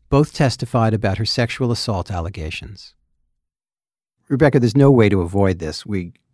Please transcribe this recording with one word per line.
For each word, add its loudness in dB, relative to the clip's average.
both 2
testified 0
about -2
her -4
sexual -4
assault -6
allegations. -10
Rebecca, 2
there's 2
no 6
way 6
to 0
avoid 0
this. -10
We -8